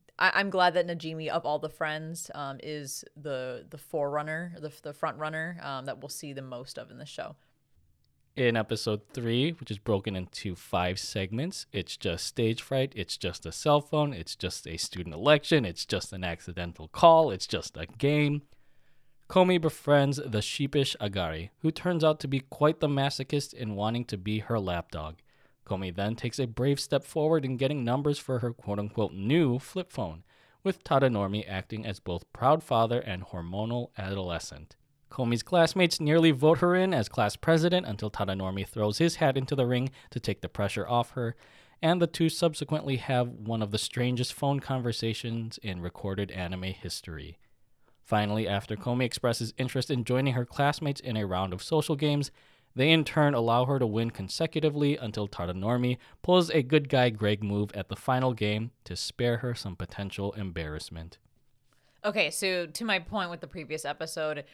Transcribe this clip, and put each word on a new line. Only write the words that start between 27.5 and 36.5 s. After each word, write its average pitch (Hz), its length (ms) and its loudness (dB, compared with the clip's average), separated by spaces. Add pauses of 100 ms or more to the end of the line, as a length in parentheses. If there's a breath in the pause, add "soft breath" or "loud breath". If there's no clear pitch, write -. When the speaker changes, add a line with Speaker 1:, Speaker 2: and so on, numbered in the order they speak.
Speaker 2:
getting 135 260 0
numbers 139 340 0
for 127 220 -4
her 117 120 -2
quote-unquote 104 600 -2
new 123 460 2
flip - 340 -8
phone, 85 300 -6 (420 soft breath)
with 190 200 -2
Tadanormi 107 640 2
acting 101 360 -6
as 104 160 -6
both 87 320 -6
proud 151 300 4
father 117 380 2
and 95 260 -6
hormonal 107 720 -6
adolescent. 87 800 -6 (340)
Komi's 120 320 0
classmates 175 580 4
nearly 160 300 6
vote 147 280 6